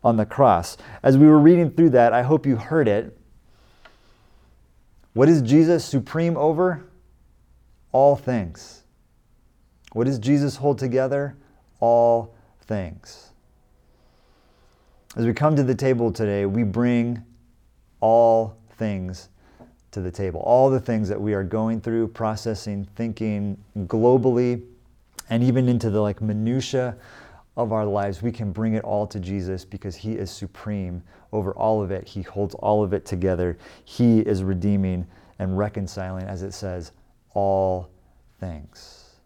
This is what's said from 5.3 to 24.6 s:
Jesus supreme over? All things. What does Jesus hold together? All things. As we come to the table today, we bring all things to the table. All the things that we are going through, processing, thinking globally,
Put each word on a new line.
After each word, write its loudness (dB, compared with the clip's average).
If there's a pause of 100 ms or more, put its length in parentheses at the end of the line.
Jesus 4
supreme -4
over? 0 (1080)
All 4
things. -8 (1040)
What -2
does -2
Jesus 0
hold -2
together? -2 (440)
All 2 (280)
things. -10 (1900)
As 0
we 0
come 2
to 2
the 0
table 0
today, -2
we 0
bring -2 (800)
all 2 (220)
things -6 (600)
to -8
the -6
table. -6
All 4
the 2
things -2
that -4
we -2
are -2
going -4
through, -2
processing, -6
thinking -6 (140)
globally, 2 (680)